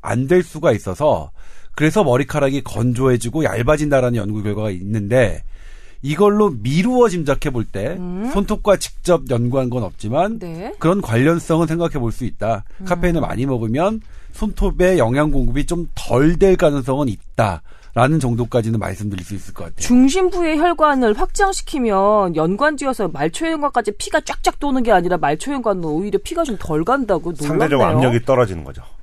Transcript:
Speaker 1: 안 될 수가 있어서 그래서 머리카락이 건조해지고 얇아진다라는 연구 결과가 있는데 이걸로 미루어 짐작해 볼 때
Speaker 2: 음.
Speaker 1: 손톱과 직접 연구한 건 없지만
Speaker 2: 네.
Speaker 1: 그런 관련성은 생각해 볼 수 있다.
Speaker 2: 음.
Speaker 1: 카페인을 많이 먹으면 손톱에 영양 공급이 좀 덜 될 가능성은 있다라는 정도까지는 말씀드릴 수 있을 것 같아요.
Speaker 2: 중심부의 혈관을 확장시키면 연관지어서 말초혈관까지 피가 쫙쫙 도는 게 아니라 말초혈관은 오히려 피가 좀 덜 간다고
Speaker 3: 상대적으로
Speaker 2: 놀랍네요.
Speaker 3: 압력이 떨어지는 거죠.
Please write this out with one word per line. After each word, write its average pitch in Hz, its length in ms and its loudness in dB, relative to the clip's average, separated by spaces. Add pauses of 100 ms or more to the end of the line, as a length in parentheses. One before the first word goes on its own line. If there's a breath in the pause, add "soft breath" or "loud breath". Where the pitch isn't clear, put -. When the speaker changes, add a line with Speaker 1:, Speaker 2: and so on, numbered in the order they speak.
Speaker 1:
안 127 220 -2
될 180 160 4
수가 156 300 0
있어서 98 580 -2 (440 soft breath)
그래서 160 280 2
머리카락이 139 640 2
건조해지고 123 800 0
얇아진다라는 127 720 2
연구 104 260 -4
결과가 104 280 -2
있는데 101 720 0 (600 soft breath)
이걸로 208 480 4
미루어 180 580 2
짐작해 151 440 0
볼 120 120 -2
때 107 340 -6
Speaker 2:
음. 180 360 -6
Speaker 1:
손톱과 202 420 2
직접 160 540 -2
연구한 123 400 0
건 120 140 -4
없지만 156 560 -2
Speaker 2:
네. 180 400 -10
Speaker 1:
그런 180 220 2
관련성은 160 680 2
생각해 160 320 -2
볼 113 120 -2
수 120 140 -6
있다. 104 400 -4 (160 soft breath)
Speaker 2:
음. 190 40 -10
Speaker 1:
카페인을 175 360 0
많이 107 240 -2
먹으면 139 560 0 (320 soft breath)
손톱에 185 640 2
영양 151 340 2
공급이 131 340 2
좀 170 300 -2
덜 147 420 2
될 185 200 6
가능성은 139 500 2
있다라는 117 1120 0
정도까지는 117 600 0
말씀드릴 95 440 -6
수 95 120 -10
있을 - 180 -8
것 - 100 -8
같아요. - 240 -6
Speaker 2:
중심부의 320 720 4
혈관을 302 600 4
확장시키면 208 1160 0
연관지어서 233 720 0
말초혈관까지 294 840 -2
피가 - 320 -2
쫙쫙 - 340 -2
도는 262 240 0
게 226 80 2
아니라 180 240 4
말초혈관은 185 680 -2
오히려 175 360 -2
피가 339 220 -4
좀 240 160 -4
덜 151 240 -2
간다고 208 500 0
Speaker 3:
상대적으로 147 440 0 (100)
Speaker 2:
놀랍네요. 117 220 2
Speaker 3:
압력이 117 160 0
떨어지는 101 400 0
거죠. 69 180 -14 (200)